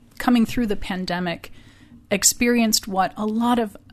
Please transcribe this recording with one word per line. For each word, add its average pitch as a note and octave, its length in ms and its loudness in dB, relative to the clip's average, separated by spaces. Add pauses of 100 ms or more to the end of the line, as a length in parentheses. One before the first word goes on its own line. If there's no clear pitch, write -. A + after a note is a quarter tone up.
(180)
coming A#3+ 280 4
through A#3+ 220 -2
the G3+ 80 -2
pandemic, F3+ 760 -6 (600)
experienced A3+ 760 2
what F#3+ 300 0
a G#3+ 80 -4
lot A#3 320 0
of G#3+ 180 -2 (180)